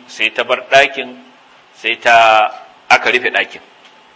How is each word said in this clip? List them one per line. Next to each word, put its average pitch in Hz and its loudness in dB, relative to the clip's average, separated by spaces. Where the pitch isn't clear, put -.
sai 110 -6
ta 120 -6
bar 123 -4
ɗakin, 135 0
sai 113 -6
ta, 113 4
aka 127 0
rufe 123 -2
ɗakin, - -6